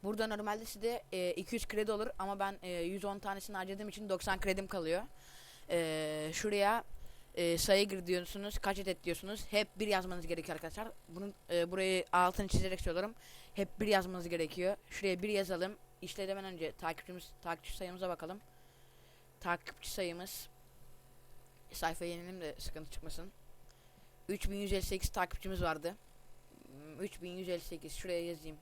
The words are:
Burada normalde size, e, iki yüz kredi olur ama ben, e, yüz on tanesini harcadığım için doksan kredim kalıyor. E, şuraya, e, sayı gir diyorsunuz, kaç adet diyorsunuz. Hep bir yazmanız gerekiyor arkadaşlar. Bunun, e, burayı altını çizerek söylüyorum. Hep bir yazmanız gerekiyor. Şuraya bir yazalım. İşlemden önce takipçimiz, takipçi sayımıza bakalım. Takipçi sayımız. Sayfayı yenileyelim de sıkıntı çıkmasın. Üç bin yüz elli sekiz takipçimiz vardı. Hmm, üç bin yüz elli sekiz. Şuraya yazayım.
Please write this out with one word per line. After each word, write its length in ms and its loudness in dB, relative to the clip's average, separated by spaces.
Burada 220 0
normalde 380 -2
size, 380 -2
e, 180 2
iki 240 -2
yüz 120 0
kredi 240 2
olur 160 2
ama 200 0
ben, 240 0
e, 80 -2
yüz 340 0
on 140 0
tanesini 380 -4
harcadığım 320 -4
için 200 -8
doksan 300 2
kredim 280 2
kalıyor. 360 0
E, 640 2
şuraya, 500 4
e, 220 4
sayı 320 8
gir 160 -2
diyorsunuz, 520 0
kaç 220 2
adet 240 -2
diyorsunuz. 480 -2
Hep 160 6
bir 80 2
yazmanız 400 2
gerekiyor 280 -2
arkadaşlar. 360 -6
Bunun, 260 -8
e, 200 4
burayı 400 4
altını 360 6
çizerek 340 4
söylüyorum. 320 0
Hep 260 0
bir 80 4
yazmanız 420 4
gerekiyor. 480 0
Şuraya 320 0
bir 80 0
yazalım. 460 2
İşlemden 420 -4
önce 280 -4
takipçimiz, 600 -6
takipçi 360 -4
sayımıza 320 -2
bakalım. 300 -4
Takipçi 520 -2
sayımız. 580 -4
Sayfayı 400 -2
yenileyelim 300 -8
de 180 -6
sıkıntı 320 -6
çıkmasın. 400 -6
Üç 200 2
bin 60 0
yüz 180 2
elli 80 4
sekiz 280 0
takipçimiz 540 0
vardı. 320 0
Hmm, 360 -10
üç 180 -6
bin 100 -6
yüz 180 -6
elli 120 0
sekiz. 340 -10
Şuraya 300 0
yazayım. 360 -8